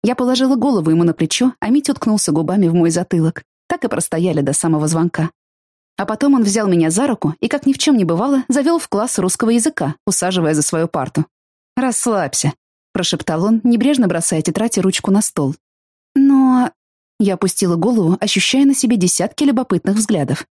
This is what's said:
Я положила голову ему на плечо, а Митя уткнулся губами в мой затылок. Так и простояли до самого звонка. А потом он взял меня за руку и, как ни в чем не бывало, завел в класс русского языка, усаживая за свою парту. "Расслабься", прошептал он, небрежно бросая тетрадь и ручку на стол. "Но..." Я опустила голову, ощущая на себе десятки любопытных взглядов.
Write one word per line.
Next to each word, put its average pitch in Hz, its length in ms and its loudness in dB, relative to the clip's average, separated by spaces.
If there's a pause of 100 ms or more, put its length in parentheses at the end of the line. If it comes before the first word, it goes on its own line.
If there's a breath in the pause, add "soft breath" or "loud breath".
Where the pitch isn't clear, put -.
Я 240 140 -2
положила 254 400 0
голову 214 340 0
ему 170 140 4
на 165 100 2
плечо, 247 460 0
а 208 100 -4
Митя 285 220 2
уткнулся 214 380 -2
губами 165 380 0
в 165 60 2
мой 170 160 4
затылок. 170 520 -2 (260)
Так 349 160 -4
и 226 40 -2
простояли 165 540 -2
до 139 100 -2
самого 156 340 0
звонка. 165 440 -2 (680)
А 196 100 -4
потом 277 280 2
он 240 80 2
взял 208 240 0
меня 165 240 2
за 220 160 0
руку 190 340 -2
и, 226 80 -2
как 285 180 -2
ни 277 60 2
в 269 60 -2
чем 294 180 2
не 196 80 2
бывало, 247 440 0
завел 285 300 0
в - 100 -8
класс 208 300 -2
русского 196 320 0
языка, 214 440 0 (120)
усаживая 180 480 0
за 151 80 0
свою 165 260 -2
парту. 147 380 -4 (500)
"Расслабься", 220 760 -2 (400)
прошептал 170 520 -2
он, 220 200 2
небрежно 240 440 2
бросая 165 340 -2
тетрадь - 360 -2
и - 20 0
ручку 190 300 -2
на 208 120 4
стол. 143 320 -4 (600)
"Но..." 269 560 4 (500)
Я 196 140 2
опустила 180 420 0
голову, 190 440 2
ощущая 214 440 0
на 277 100 4
себе 233 220 0
десятки 180 480 -2
любопытных 220 520 0
взглядов. 185 580 -2